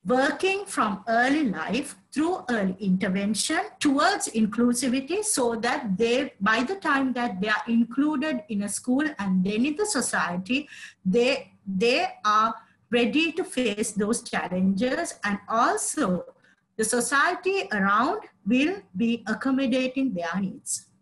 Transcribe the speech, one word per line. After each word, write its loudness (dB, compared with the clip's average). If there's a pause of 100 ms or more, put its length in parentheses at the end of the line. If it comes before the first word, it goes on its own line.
working 0
from -4
early 2
life -4 (180)
through -2
early 0
intervention 0 (180)
towards 2
inclusivity 0
so 0
that -2
they, 2
by 2
the -2
time 0
that -2
they 0
are -2
included 2
in -2
a -4
school 0 (140)
and 2
then 2
in -2
the 0
society, -2 (360)
they, 2 (140)
they 2 (160)
are 4 (360)
ready 2
to -4
face -2
those 0
challenges, 0
and -2 (100)
also 0 (520)
the 0
society 0
around 2 (240)
will 2 (140)
be 0
accommodating 0
their -4
needs. -6 (160)